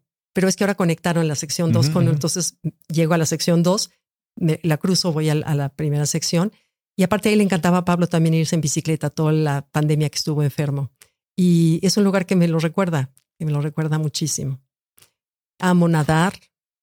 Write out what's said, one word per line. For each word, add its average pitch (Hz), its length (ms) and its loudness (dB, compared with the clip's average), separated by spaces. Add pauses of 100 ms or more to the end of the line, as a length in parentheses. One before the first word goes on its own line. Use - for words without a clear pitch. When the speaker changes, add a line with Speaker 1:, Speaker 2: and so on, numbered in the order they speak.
(340)
Speaker 1:
pero 190 140 0
es 190 80 0
que - 80 -2
ahora 196 120 0
conectaron 165 520 0
la 147 80 -2
sección 165 360 -2
dos 117 160 4
Speaker 2:
Ujú, 156 60 -2
Speaker 1:
con, - 120 2
Speaker 2:
ujú. - 80 2
Speaker 1:
entonces 160 440 -2 (300)
llego 160 280 0
a - 40 2
la 156 60 0
sección 170 380 2
dos, 185 280 0 (440)
me, 156 280 -2
la 156 140 0
cruzo, 180 360 0
voy 156 160 0
al, 151 160 0
a 151 100 -2
la 143 140 -2
primera 147 380 -2
sección. 170 440 -2 (460)
Y 190 60 0
aparte 202 260 0
a - 40 2
él 214 60 4
le 208 40 4
encantaba 180 360 2
a 175 60 -4
Pablo 175 220 0
también 165 280 2
irse 160 200 0
en 156 60 0
bicicleta 151 480 -4
toda 156 240 -2
la 147 360 -2
pandemia 151 400 0
que - 80 -8
estuvo 151 260 -2
enfermo. 139 480 -4 (440)
Y 170 480 4
es 190 140 0
un 208 80 4
lugar 190 200 0
que 190 120 -2
me 175 100 4
lo 165 120 0
recuerda, 160 520 -2 (260)
que 160 80 -8
me 151 60 -2
lo 143 100 0
recuerda 156 360 -2
muchísimo. 143 640 -4 (1000)
Amo 180 300 4
nadar, 160 440 0 (500)